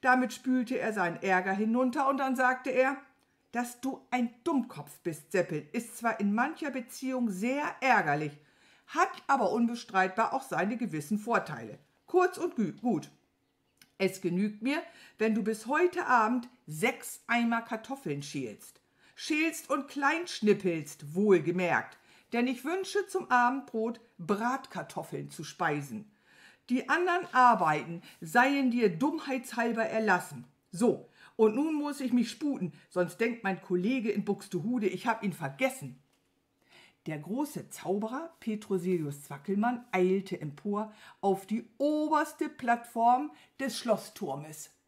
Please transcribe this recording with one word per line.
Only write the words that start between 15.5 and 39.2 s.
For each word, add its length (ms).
heute 400
Abend 420
sechs 600
Eimer 340
Kartoffeln 640
schälst. 580
Schälst 540
und 180
klein 400
schnippelst, 880
wohlgemerkt, 840
denn 140
ich 180
wünsche 420
zum 240
Abendbrot 680
Bratkartoffeln 1120
zu 160
speisen. 680
Die 180
andern 440
Arbeiten 680
seien 480
dir 180
dummheitshalber 960
erlassen. 640
So, 380
und 180
nun 200
muss 260
ich 140
mich 160
sputen, 420
sonst 300
denkt 260
mein 160
Kollege 500
in 140
Buxtehude, 640
ich 200
hab 160
ihn 120
vergessen. 680
Der 140
große 500
Zauberer 720
Petrosilius 840